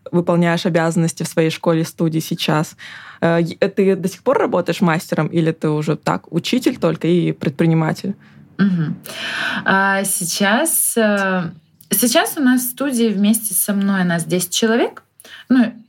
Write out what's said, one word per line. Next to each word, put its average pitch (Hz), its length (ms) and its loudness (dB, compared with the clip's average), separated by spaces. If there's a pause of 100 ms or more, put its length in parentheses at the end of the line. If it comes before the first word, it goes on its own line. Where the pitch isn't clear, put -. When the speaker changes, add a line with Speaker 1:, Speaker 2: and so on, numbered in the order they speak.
(120)
Speaker 1:
выполняешь 175 540 2
обязанности 165 580 0
в - 40 -8
своей 160 220 0
школе-студии 160 720 0
сейчас? 160 560 -2 (440)
Э, 170 220 2
е-, - 180 -4
э, 202 80 2
ты 190 280 2
до 185 120 -4
сих - 140 -8
пор 277 160 2
работаешь 185 420 0
мастером, 160 460 0
или 165 240 0
ты 160 180 -4
уже 151 280 0
так, - 360 -4
учитель 247 460 0
только 165 300 0
и 165 240 2
предприниматель? 165 840 0 (440)
Speaker 2:
Мгм. 175 380 0 (680)
А 196 400 2
сейчас, 208 920 0
э, 196 540 0 (400)
сейчас 320 460 0
у 320 40 -4
нас 254 220 4
в - 80 -6
студии 240 380 0
вместе 208 460 2
со - 200 -2
мной 196 300 0
нас 170 200 0
десять 175 300 -2
человек. 233 480 0 (460)
Ну, 247 240 4 (160)